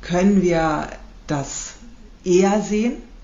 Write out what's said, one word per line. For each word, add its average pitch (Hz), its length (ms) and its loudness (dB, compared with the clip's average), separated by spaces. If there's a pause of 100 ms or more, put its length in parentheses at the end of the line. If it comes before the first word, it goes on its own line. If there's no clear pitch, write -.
können 190 400 2
wir 160 460 0 (380)
das - 480 -6 (500)
eher 190 360 4
sehen. 220 360 -2 (280)